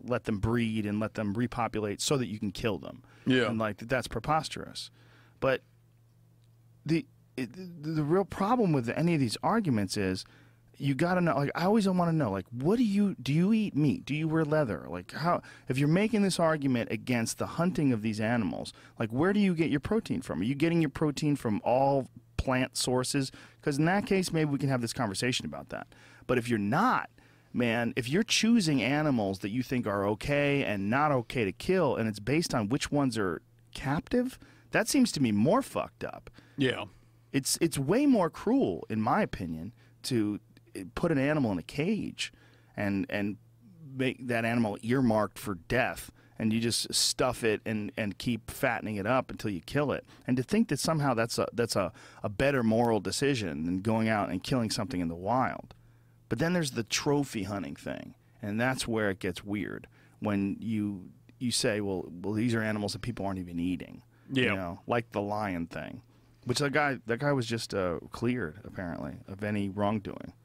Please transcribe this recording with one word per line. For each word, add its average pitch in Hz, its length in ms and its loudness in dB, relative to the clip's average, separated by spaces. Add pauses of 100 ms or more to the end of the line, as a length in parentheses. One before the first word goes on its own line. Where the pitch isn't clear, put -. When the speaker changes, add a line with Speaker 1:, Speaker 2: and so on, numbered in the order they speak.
Speaker 1:
let 117 200 -2
them 110 140 -2
breed 113 480 0
and 104 140 -2
let 107 140 -4
them 104 200 -2
repopulate 110 680 -2
so - 180 2
that 123 100 -2
you 107 100 -6
can 104 140 -4
kill 101 260 -2
them. - 240 -12 (240)
Speaker 2:
Yeah. 127 220 4
Speaker 1:
And, 113 100 0
like, 107 200 -2
that's 120 280 -2
preposterous. - 840 -4 (500)
But 131 220 0 (1200)
the, 156 180 2 (320)
it, 127 160 -6
the, 170 420 -10
the 156 100 0
real 180 200 2
problem 202 480 2
with 120 180 2
any 170 240 2
of 147 60 2
these 117 220 2
arguments 143 540 2
is 95 280 0 (560)
you 139 140 2
gotta 175 260 2
know, 160 140 4
like, 143 220 0
I 160 80 -2
always 202 240 4
wanna 180 240 2
know, 143 180 2
like, 95 220 -2
what 143 260 2
do 254 60 4
you, 202 360 2
do 131 120 -2
you 180 200 4
eat 214 220 2
meat? 139 300 2
Do 143 100 -4
you 156 140 0
wear 160 160 2
leather? 127 440 0
Like, 90 220 -10
how, 165 320 0 (260)
if 127 80 0
you're 143 120 4
making 208 340 4
this 190 160 2
argument 139 540 2
against 113 460 -2
the 101 80 -2
hunting 165 460 2
of 107 100 0
these 110 180 0
animals, 107 520 -2 (240)
like, 110 140 -4
where 156 220 2
do 208 80 4
you 190 160 4
get 156 140 2
your 147 100 2
protein - 420 -2
from? 78 180 -4
Are 95 40 0
you 135 100 0
getting 165 260 2
your 151 100 2
protein 147 440 0
from 110 300 0
all 135 440 2 (280)
plant 127 400 0
sources? 127 560 0 (280)
'Cause 143 160 0
in 156 100 4
that 202 200 2
case, 190 260 2
maybe 156 200 2
we 139 60 0
can 139 100 0
have 131 120 2
this 113 120 -2
conversation 120 540 -2
about 73 240 -10
that. - 180 -10 (400)
But 123 100 4
if 113 100 -2
you're 113 120 4
not, 151 500 2 (420)
man, 117 440 2
if 117 120 -4
you're 175 140 2
choosing 202 580 4
animals 120 600 2
that 101 100 -4
you 123 140 -2
think 120 240 -2
are 101 220 0
okay 143 520 0
and 98 260 -2
not 143 220 2
okay 123 340 0
to 95 60 0
kill, 170 460 2
and 113 120 0
it's 104 120 -6
based 147 340 0
on 107 140 2
which 139 240 -2
ones 135 260 2
are 92 240 0 (320)
captive, 247 640 -2 (320)
that 196 160 0
seems 262 240 4
to 151 100 -2
me 117 120 4
more 139 280 4
fucked - 440 -6
up. - 260 -10 (260)
Speaker 2:
Yeah. 127 280 0 (480)
Speaker 1:
It's, - 280 0
it's 165 180 2
way 196 280 2
more 196 240 4
cruel, 202 580 0
in 110 140 -2
my 151 200 2
opinion, 85 500 -6 (320)
to 104 340 0 (560)
put 170 160 0
an 147 80 2
animal 143 320 2
in 139 80 0
a - 40 -6
cage - 720 -4 (440)
and, 101 340 0
and 101 260 -2 (600)
make 131 320 -2
that 117 160 0
animal 113 380 0
earmarked 110 560 2
for 101 180 -4
death, 107 560 -4 (260)
and 110 140 2
you 113 80 2
just - 340 -2
stuff - 480 0
it 107 240 2
and, 107 300 -4
and 101 220 -4
keep 117 300 -4
fattening 110 460 -4
it 98 120 -4
up 127 240 0
until - 200 -6
you 87 100 -4
kill 143 300 -2
it. 82 140 -4 (200)
And 123 120 0
to 127 80 0
think 220 240 2
that 147 100 0
somehow 143 360 0
that's 113 220 0
a, 101 160 0
that's 113 220 0
a, 95 160 0 (320)
a 113 60 -2
better 135 340 2
moral 113 380 4
decision 95 640 -2
than 92 160 0
going 110 280 2
out 107 220 0
and 90 120 -2
killing 120 280 0
something 92 300 -4
in 85 80 -2
the 85 80 -6
wild. 101 580 -2 (540)
But 117 100 -2
then 165 140 2
there's 156 200 0
the 117 120 -2
trophy 143 600 0
hunting 92 300 -6
thing, - 400 -10 (260)
and 107 200 -4
that's 127 260 -2
where 110 240 0
it 95 80 -4
gets 90 240 -6
weird 90 460 -6 (320)
when 101 400 0
you, 104 500 -4 (300)
you 123 100 -2
say, 107 300 0
"Well, 95 280 -2
well, 90 260 -6
these 113 200 2
are 113 80 0
animals 107 300 -2
that 101 80 -8
people 101 260 -6
aren't 95 140 -2
even 87 180 -6
eating." 87 440 -4 (280)
Speaker 2:
Yeah. 131 140 2
Speaker 1:
You 107 100 2
know, 92 320 -6
like 113 240 -2
the 104 120 -2
lion 101 440 -2
thing. 76 360 -12 (420)
Which 120 160 -2
the 143 100 0
guy, 143 360 2
that 117 120 0
guy 143 140 2
was 127 140 2
just, 117 280 -4
uh, 90 240 0 (120)
cleared, 113 540 -2
apparently, 80 520 -8 (100)
of 98 160 -10
any 104 260 -2
wrongdoing. 101 640 -2 (120)